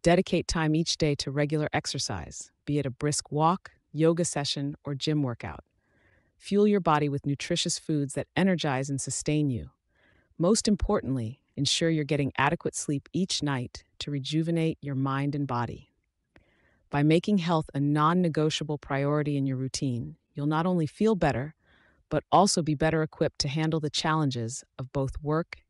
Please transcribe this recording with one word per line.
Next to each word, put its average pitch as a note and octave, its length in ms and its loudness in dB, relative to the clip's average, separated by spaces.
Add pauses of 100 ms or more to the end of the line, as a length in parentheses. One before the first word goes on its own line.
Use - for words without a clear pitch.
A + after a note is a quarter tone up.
Dedicate F3 440 4
time D#3 280 2
each E3 240 0
day D3 160 2
to - 160 -8
regular D3 420 0
exercise, - 760 -8 (160)
be D3 100 0
it C#3 80 -2
a C3+ 60 -4
brisk - 400 -4
walk, D#3+ 400 0 (200)
yoga E3 340 4
session, C#3+ 500 -4 (100)
or C#3+ 80 -6
gym D3+ 300 0
workout. A2+ 400 -6 (760)
Fuel G3+ 300 4
your G3+ 140 4
body D3+ 280 4
with C#3 160 -4
nutritious E3 540 -2
foods C#3+ 340 -2
that - 220 -6
energize D3 560 0
and C#3 100 -2
sustain D3+ 480 0
you. F#2+ 220 -6 (640)
Most F#3 300 2
importantly, C3+ 720 0 (180)
ensure C#3+ 320 0
you're D#3+ 140 0
getting C#3+ 340 0
adequate D3 380 0
sleep - 360 -4
each F3+ 320 -2
night C3+ 400 -4 (160)
to - 100 -8
rejuvenate D#3+ 720 0
your C#3+ 140 -6
mind C3+ 400 0
and C#3+ 100 -2
body. A#2+ 460 -4 (1000)
By D3 140 2
making F3 360 4
health D#3+ 320 0
a C#3 80 -4
non-negotiable D3+ 1000 2
priority C#3+ 580 0
in C#3 80 0
your C3 120 -2
routine, C3 580 -4 (180)
you'll C#3+ 140 -4
not D#3 180 0
only F3+ 220 2
feel A3 260 2
better, D3+ 400 0 (560)
but D3+ 220 0
also F3 320 4
be D3+ 100 0
better D#3 300 2
equipped - 360 -2
to D3+ 80 0
handle D#3 320 0
the D3 120 -4
challenges C#3 720 -2 (160)
of B2+ 120 -10
both C3+ 300 -4
work D3+ 360 -2 (120)